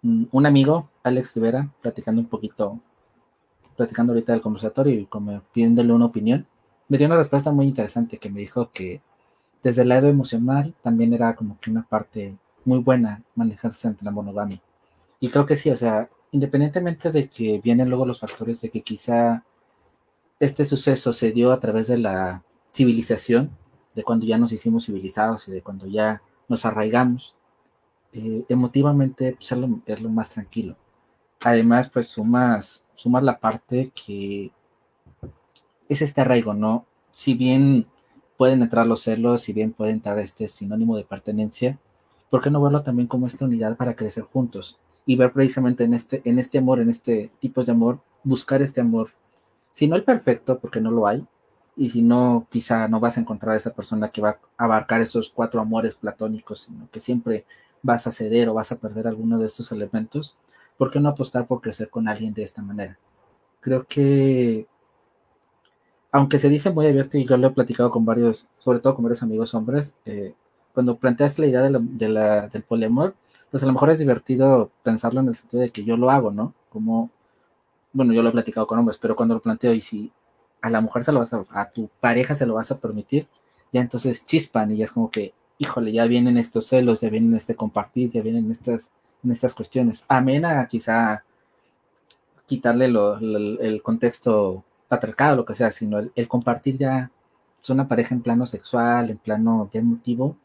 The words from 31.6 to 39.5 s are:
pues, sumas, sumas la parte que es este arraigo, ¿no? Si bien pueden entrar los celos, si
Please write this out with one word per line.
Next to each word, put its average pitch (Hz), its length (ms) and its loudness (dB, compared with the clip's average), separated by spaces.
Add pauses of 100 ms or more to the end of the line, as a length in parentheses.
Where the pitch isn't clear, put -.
pues, 120 200 -4
sumas, 117 760 0 (100)
sumas 123 260 0
la 131 160 2
parte 123 560 -4
que 101 560 -10 (1400)
es 143 140 -2
este 143 180 -2
arraigo, 120 340 2
¿no? 110 320 -2 (260)
Si - 220 0
bien 127 520 4 (500)
pueden 131 260 4
entrar 117 240 2
los 113 160 0
celos, 117 400 0
si 107 100 -10